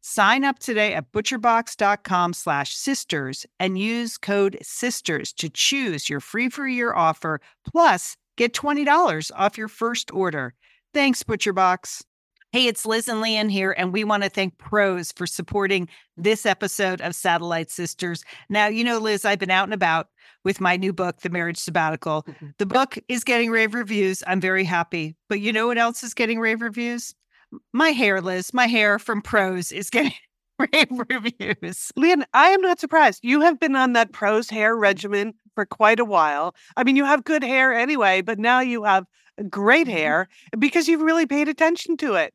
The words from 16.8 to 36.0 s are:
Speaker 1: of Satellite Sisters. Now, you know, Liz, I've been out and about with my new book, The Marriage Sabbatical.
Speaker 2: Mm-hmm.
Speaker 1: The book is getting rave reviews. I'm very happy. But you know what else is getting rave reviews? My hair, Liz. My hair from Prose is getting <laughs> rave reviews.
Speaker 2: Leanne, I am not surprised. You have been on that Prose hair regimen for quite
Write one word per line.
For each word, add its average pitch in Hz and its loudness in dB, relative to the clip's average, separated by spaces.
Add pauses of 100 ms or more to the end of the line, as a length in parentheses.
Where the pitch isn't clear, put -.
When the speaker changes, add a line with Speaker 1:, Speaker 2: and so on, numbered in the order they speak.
Speaker 1:
of 170 -6
Satellite 170 -2
Sisters. 175 -8 (260)
Now, 208 2
you 220 -2
know, 240 0
Liz, 214 -2
I've 202 0
been 185 -4
out 185 2
and 202 -6
about 165 0 (380)
with 190 -2
my 180 2
new 190 -2
book, 175 -4
The 175 -6
Marriage 170 -4
Sabbatical. 160 -2
Speaker 2:
Mm-hmm. 151 -18 (120)
Speaker 1:
The 202 -2
book 262 0 (120)
is 247 -4
getting 240 0
rave 220 2
reviews. 208 -2
I'm 185 0
very 185 0
happy. 165 -4 (120)
But 202 -4
you 214 -2
know 220 0
what 240 0
else 233 0
is 226 -12
getting 226 -2
rave 226 -2
reviews? 233 -8 (580)
My 311 2
hair, 214 2
Liz. 185 -6
My 247 2
hair 214 2
from 214 -4
Prose 190 0
is 180 -8
getting 262 0 (240)
<laughs> - -20
rave 285 2 (220)
reviews. 202 -8
Speaker 2:
Leanne, 302 4
I 277 8
am 381 4
not 370 0
surprised. 294 4
You 262 2
have 320 4
been 277 0
on 254 2
that 226 2
Prose 214 0
hair 220 2
regimen 202 0 (200)
for 202 -2
quite 220 4